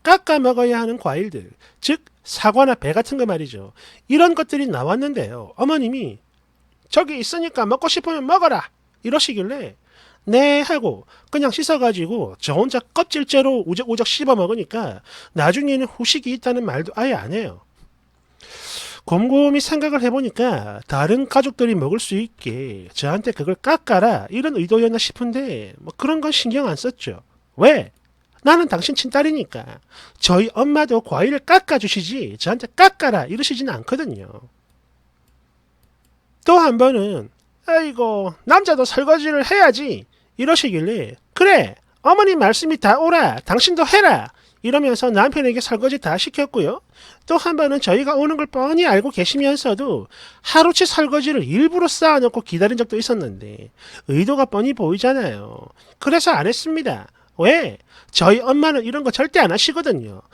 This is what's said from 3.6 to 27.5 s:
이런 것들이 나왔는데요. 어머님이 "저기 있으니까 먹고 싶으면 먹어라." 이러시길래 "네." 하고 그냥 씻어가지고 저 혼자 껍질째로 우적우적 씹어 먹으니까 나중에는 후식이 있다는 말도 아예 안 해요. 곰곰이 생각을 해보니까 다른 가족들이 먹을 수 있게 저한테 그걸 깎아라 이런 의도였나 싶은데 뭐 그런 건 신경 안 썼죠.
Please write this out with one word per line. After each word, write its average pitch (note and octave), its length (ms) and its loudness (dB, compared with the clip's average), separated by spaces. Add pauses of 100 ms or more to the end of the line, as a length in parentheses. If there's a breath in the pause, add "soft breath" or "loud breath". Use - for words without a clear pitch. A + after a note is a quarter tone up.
이런 E4+ 300 4
것들이 C#4+ 320 -4
나왔는데요. D3+ 880 -4
어머님이 B3 640 -4 (680)
"저기 D4+ 300 0
있으니까 D#4 480 -4
먹고 B3+ 220 -2
싶으면 D#4+ 380 -4
먹어라." E4 420 2 (340)
이러시길래 A3+ 720 -4 (500 soft breath)
"네." C#4+ 360 4
하고 A#3 440 -4 (260 soft breath)
그냥 C#4+ 200 0
씻어가지고 G#3+ 880 -2
저 - 160 -4
혼자 B3 240 0 (160)
껍질째로 C4+ 720 0
우적우적 A3+ 400 -2
씹어 C4+ 300 0
먹으니까 G3 640 -4 (300 loud breath)
나중에는 B3+ 540 0
후식이 B3 480 -4
있다는 B3 300 -4
말도 E3 320 -6
아예 B3+ 180 -2
안 G#2+ 180 -8
해요. D3+ 280 -8 (1400 loud breath)
곰곰이 C#4 560 2
생각을 D4 420 -2
해보니까 A3+ 840 -2
다른 F#3+ 400 0
가족들이 B3 480 0
먹을 D#3+ 240 -2
수 - 160 -6
있게 A#2+ 760 -8
저한테 F3+ 380 -4
그걸 F3 240 -4
깎아라 G3+ 760 0
이런 C4+ 260 -4
의도였나 A3+ 420 2
싶은데 A3 800 -6
뭐 D3+ 180 -18
그런 D#4 240 -2
건 D4+ 120 -2
신경 C4 340 -2
안 E3+ 80 -4
썼죠. C3+ 480 -10 (340)